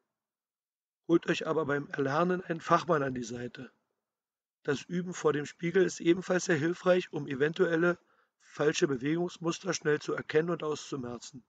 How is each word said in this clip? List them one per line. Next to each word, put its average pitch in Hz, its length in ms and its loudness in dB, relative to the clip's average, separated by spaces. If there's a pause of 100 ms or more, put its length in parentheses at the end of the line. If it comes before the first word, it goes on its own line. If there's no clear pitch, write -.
(1080)
Holt 165 200 4
euch 165 200 0
aber 156 180 0
beim 143 240 -2
Erlernen 170 540 0
einen 165 180 -6
Fachmann 151 420 2
an 135 100 -4
die 123 100 -6
Seite. 120 480 -10 (920)
Das 143 200 -2
Üben 175 300 -6
vor 151 200 2
dem 143 120 -2
Spiegel 170 380 0
ist 170 160 0
ebenfalls 180 460 2
sehr 170 120 4
hilfreich, 180 560 2
um 147 140 -6
eventuelle 165 680 2 (440)
falsche 156 460 2
Bewegungsmuster 160 880 -2
schnell 151 280 0
zu - 120 -4
erkennen 160 360 0
und 165 140 -4
auszumerzen. 131 840 -8